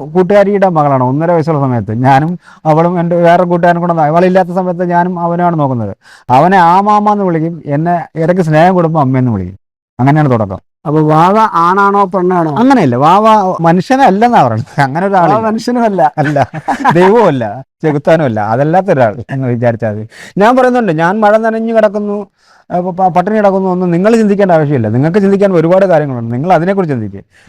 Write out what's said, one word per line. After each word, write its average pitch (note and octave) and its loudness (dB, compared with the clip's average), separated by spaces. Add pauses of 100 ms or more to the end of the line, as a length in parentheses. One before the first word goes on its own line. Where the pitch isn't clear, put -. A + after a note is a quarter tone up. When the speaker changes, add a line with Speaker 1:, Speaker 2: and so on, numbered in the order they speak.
(140)
Speaker 1:
കൂട്ടുകാരിയുടെ G3 2
മകളാണ്, D3 0
ഒന്നര D3 0
വയസ്സുള്ള D#3 0
സമയത്ത്. A#2+ -2
ഞാനും C#3 0 (260)
അവളും E3+ 0
എൻ്റെ E3+ -2
വേറെ F3 4
കൂട്ടുകാരനും F3 0
കൂടെ, F3 -2
അവളില്ലാത്ത E3+ 2
സമയത്ത് F3+ -4
ഞാനും F3 -2
അവനാണ് E3+ -2
നോക്കുന്നത്. B2 -4 (340)
അവനെ D#3 2
ആ F3 4
മാമ G#3 0
എന്ന് G3+ -2
വിളിക്കും, E3 -4
എന്നെ D#3+ -2
ഇടയ്ക്ക് F3 0
സ്നേഹം D#3+ 2
കൊടുക്കുമ്പോൾ E3 0
അമ്മയെന്ന് C3 0
വിളിക്കും. F#2 -8 (420)
അങ്ങനെയാണ് C#3+ 2
തുടക്കം. G#2+ -4 (140)
Speaker 2:
അപ്പൊ D#3 0
വാവ D#3 2
ആണാണോ G3+ 0
പെണ്ണാണോ? F3+ -2
Speaker 1:
അങ്ങനെയല്ല, A3 2
വാവ F#3+ 2
മനുഷ്യനല്ലെന്നാ G3 2
പറയുന്നത്. A2+ -4
അങ്ങനെ D3 -2
ഒരാളില്ല. F#3 2
Speaker 2:
വാവ A3 -2
മനുഷ്യനുമല്ല. A3 -2
Speaker 1:
അല്ല, C#3 0 (440)
ദൈവവും G3 4
അല്ല, B2+ -4 (180)
ചെകുത്താനും D#3 0
അല്ല, A2 -2
അതല്ലാത്ത C#3+ 0
ഒരാൾ A#2+ 0
എന്ന് C3+ -6
വിചാരിച്ചാൽ A#2 -2
മതി. G#2+ -12 (300)
ഞാൻ A3 2
പറയുന്നുണ്ട്, B3 0
ഞാൻ E3+ -2
മഴ G#3 4
നനഞ്ഞു A3+ -4
കിടക്കുന്നു, G#3 -2 (440)
ആ, F3 -2
പ-, F3+ -6
പ-, F#3 0
പട്ടിണി F3+ 0
കിടക്കുന്നു, G3 0
ഒന്നും F3+ -2
നിങ്ങൾ F#3+ 2
ചിന്തിക്കേണ്ട G3+ 2
ആവശ്യമില്ല. D3 0
നിങ്ങൾക്ക് C#3+ 0
ചിന്തിക്കാൻ G3 2
ഒരുപാട് F3+ 2
കാര്യങ്ങളുണ്ട്, C3+ -2
നിങ്ങൾ D3+ -2
അതിനെക്കുറിച്ച് F3+ 0
ചിന്തിക്കുക. G2+ -8 (280)